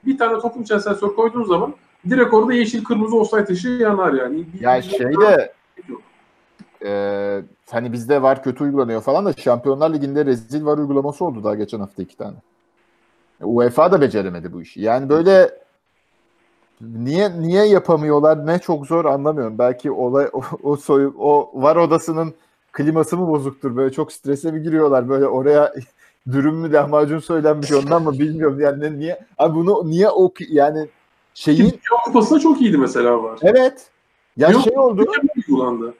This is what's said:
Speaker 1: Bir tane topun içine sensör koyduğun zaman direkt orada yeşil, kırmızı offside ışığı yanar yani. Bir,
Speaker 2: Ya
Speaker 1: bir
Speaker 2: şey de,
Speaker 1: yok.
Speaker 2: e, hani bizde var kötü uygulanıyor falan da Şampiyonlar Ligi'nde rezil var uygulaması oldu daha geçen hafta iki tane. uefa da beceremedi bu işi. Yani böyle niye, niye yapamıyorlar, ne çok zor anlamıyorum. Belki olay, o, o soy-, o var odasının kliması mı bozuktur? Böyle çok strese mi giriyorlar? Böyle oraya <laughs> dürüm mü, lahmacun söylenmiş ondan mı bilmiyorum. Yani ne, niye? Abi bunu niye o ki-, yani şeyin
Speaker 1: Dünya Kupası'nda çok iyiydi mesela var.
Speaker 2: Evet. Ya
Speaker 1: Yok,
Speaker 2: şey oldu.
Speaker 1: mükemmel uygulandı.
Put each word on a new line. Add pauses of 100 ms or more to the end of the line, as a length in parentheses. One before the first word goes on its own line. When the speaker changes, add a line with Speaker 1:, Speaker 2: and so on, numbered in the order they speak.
Speaker 1:
Bir
tane
topun
içine
sensör
koyduğun
zaman (360)
direkt
orada
yeşil,
kırmızı
offside
ışığı
yanar
yani. (100)
Bir,
Speaker 2:
Ya
Speaker 1:
bir
Speaker 2:
şey (200)
de, (360)
Speaker 1:
yok. (840)
Speaker 2:
e, (280)
hani
bizde
var
kötü
uygulanıyor
falan
da
Şampiyonlar
Ligi'nde
rezil
var
uygulaması
oldu
daha
geçen
hafta
iki
tane. (1040)
uefa
da
beceremedi
bu
işi.
Yani
böyle (1300)
niye,
niye
yapamıyorlar,
ne
çok
zor
anlamıyorum.
Belki
olay,
o, (200)
o
soy-,
o
var
odasının (380)
kliması
mı
bozuktur?
Böyle
çok
strese
mi
giriyorlar?
Böyle
oraya (260)
<laughs>
dürüm
mü,
lahmacun
söylenmiş
ondan
mı
bilmiyorum.
Yani
ne,
niye? (180)
Abi
bunu
niye
o
ki-,
yani (460)
şeyin
Speaker 1:
Dünya
Kupası'nda
çok
iyiydi
mesela
var.
Speaker 2:
Evet. (500)
Ya
Speaker 1:
Yok,
Speaker 2:
şey
oldu.
Speaker 1:
mükemmel (200)
uygulandı.